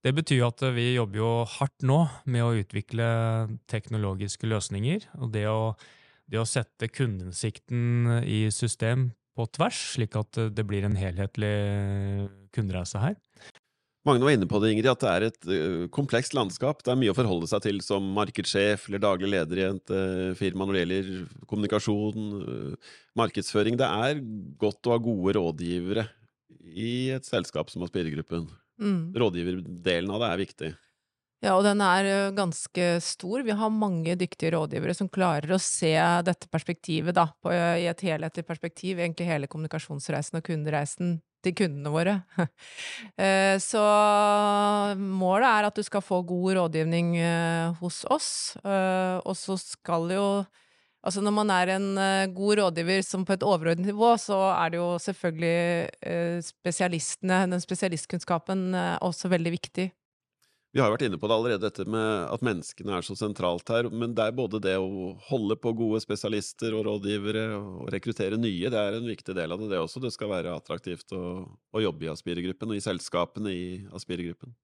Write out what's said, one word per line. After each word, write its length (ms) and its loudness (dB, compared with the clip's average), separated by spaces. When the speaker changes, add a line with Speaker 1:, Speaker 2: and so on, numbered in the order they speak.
Speaker 1:
Det 160 2
betyr 220 2
jo 100 6
at 140 -4
vi 220 2
jobber 260 0
jo 80 2
hardt 400 -4
nå 140 6
med 160 0
å 160 2
utvikle 480 -2
teknologiske 800 -4
løsninger, 560 -2
og 140 -4
det 100 0
å, 300 0
det 160 -2
å 80 0
sette 400 -4
kundeinnsikten 1400 -2
i 240 0
system 640 0
på 160 -2
tvers, 240 0
slik 240 -2
at 240 -2
det 80 -2
blir 240 0
en 80 2
helhetlig 560 -2
kundereise 480 -4
her. 160 0
Speaker 2:
Mange 180 6
var 80 8
inne 160 4
på 140 2
det, 100 4
Ingrid, 160 4
at 140 2
det 80 4
er 160 4
et, 260 -6
eh, 400 0
komplekst 400 0
landskap. 480 -2
Det 80 -2
er 80 4
mye 160 4
å 40 0
forholde 340 2
seg 160 2
til 180 -2
som 300 0
markedssjef 720 0
eller 140 -2
daglig 260 2
leder 320 0
i 60 2
et, 260 -4
eh, 400 0
firma 320 -2
når 80 -2
det 80 2
gjelder 460 -2
kommunikasjon, 840 -2
eh, 340 -8
markedsføring. 640 2
Det 80 4
er 360 0
godt 320 -2
å 60 6
ha 20 2
gode 400 2
rådgivere 720 -2
i 460 -4
et 120 -6
selskap 460 -4
som 140 -8
Aspire-gruppen. 680 -4
Speaker 3:
Mm. 320 0
Speaker 2:
Rådgiverdelen 960 0
av 100 -4
det 120 0
er 140 0
viktig. 300 -10
Speaker 3:
Ja, 160 2
og 60 6
den 180 4
er, 240 4
eh, 260 0
ganske 720 0
stor. 420 -6
Vi 80 0
har 180 2
mange 460 0
dyktige 380 -2
rådgivere 420 -2
som 140 -4
klarer 400 0
å 100 2
se 340 0
dette 260 -2
perspektivet 640 -2
da, 180 4
på, 80 0
eh, 320 2
i 60 0
et 120 -6
helhetlig 440 -4
perspektiv, 520 -6
egentlig 280 -2
hele 220 0
kommunikasjonsreisen 920 -6
og 60 -4
kundereisen 800 -2
til 160 0
kundene 360 0
våre. 300 2
<laughs> 140 0
Eh, 400 4
så 200 2
målet 520 4
er 180 4
at 80 -2
du 80 -2
skal 180 -2
få 240 0
god 320 0
rådgivning, 600 2
eh, 640 2
hos 280 -6
oss, 540 -2
eh, 560 0
og 180 -4
så 220 -4
skal 500 -4
jo, 160 2
altså 180 -2
når 140 2
man 180 2
er 220 4
en, 120 0
eh, 360 2
god 280 2
rådgiver 440 2
som 200 -2
på 80 2
et 120 0
overordnet 460 2
nivå, 260 6
så 220 0
er 180 2
det 60 -2
jo 180 0
selvfølgelig, 920 0
eh, 400 -2
spesialistene, 1080 0
den 120 0
spesialistkunnskapen, 1120 -2
eh, 280 0
også 280 -2
veldig 280 2
viktig. 340 -6
Speaker 2:
Vi 80 2
har 80 6
jo 80 4
vært 80 -2
inne 160 0
på 80 -2
det 80 4
allerede, 300 2
dette 260 -4
med 400 0
at 160 -4
menneskene 480 -4
er 80 -2
så 160 -8
sentralt 540 -2
her, 180 2
men 240 -4
det 80 2
er 120 -2
både 280 -4
det 160 2
å 300 -4
holde 320 0
på 160 -2
gode 240 0
spesialister 800 -4
og 100 -2
rådgivere 540 -2
og 340 -10
rekruttere 480 -2
nye, 320 0
det 80 0
er 160 0
en 140 -6
viktig 260 -8
del 160 -4
av 80 -6
det, 140 -8
det 100 0
også. 200 -8
Det 120 -6
skal 160 -6
være 240 -4
attraktivt 640 -10
å, 60 -6
å 400 -8
jobbe 240 -2
i 60 -4
Aspire-gruppen 580 -6
og 80 -2
i 60 -8
selskapene 640 -4
i 140 -6
Aspire-gruppen. 640 -10